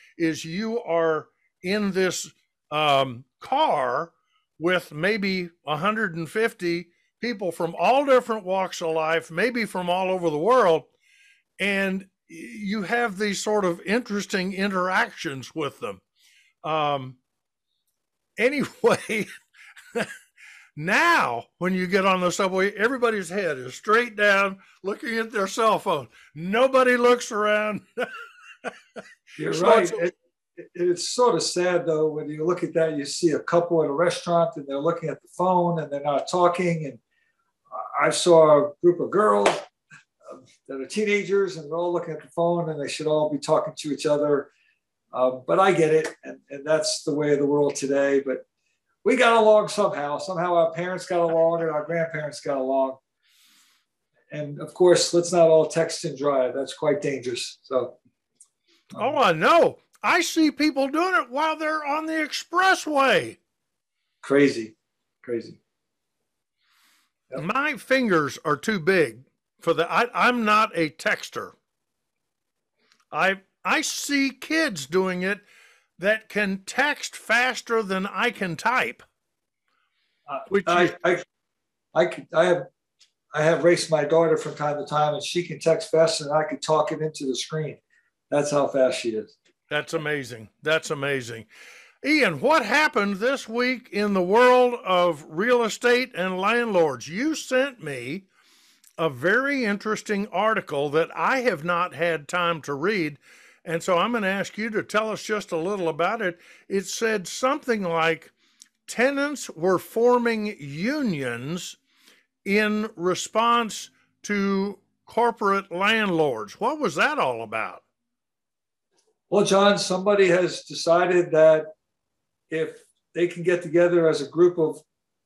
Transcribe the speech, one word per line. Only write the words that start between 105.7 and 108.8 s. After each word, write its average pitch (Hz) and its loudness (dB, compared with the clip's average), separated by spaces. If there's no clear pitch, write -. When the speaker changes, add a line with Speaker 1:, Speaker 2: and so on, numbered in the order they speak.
Speaker 1:
about 175 -2
it. 185 -4
It 196 -4
said 220 -4
something 262 -2
like, 165 -2